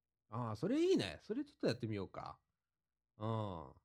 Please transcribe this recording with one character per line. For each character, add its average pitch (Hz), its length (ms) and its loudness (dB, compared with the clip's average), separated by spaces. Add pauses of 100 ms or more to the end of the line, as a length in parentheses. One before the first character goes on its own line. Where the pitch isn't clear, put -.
(300)
あ 113 220 -2
あ、 107 40 -2
そ 160 120 -2
れ 285 120 2
い 349 120 6
い 349 40 8
ね。 92 260 0
そ 208 120 -6
れ 285 100 -2
ち - 40 -10
ょ - 80 -20
っ - 40 -20
と 262 60 2
や 131 80 4
っ - 20 0
て 117 100 -4
み 107 100 -2
よ 98 80 -2
う 80 40 -6
か。 - 300 -10 (800)
う 107 80 -4
ん。 - 0 - (580)